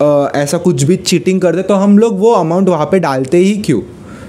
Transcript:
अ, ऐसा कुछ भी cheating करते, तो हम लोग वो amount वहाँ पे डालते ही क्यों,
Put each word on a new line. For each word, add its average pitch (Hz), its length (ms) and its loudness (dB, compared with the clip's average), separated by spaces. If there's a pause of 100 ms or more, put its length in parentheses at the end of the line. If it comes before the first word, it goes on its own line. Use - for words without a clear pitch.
अ, 143 340 2
ऐसा 143 220 -2
कुछ 170 260 0
भी 165 120 2
cheating 185 460 -2
करते, 175 200 0
तो 190 120 -2
हम 202 260 4
लोग 220 200 2
वो 220 120 2
amount 185 380 0
वहाँ 151 160 0
पे 190 140 0
डालते 135 380 -2
ही 190 200 2
क्यों, 139 240 -2 (480)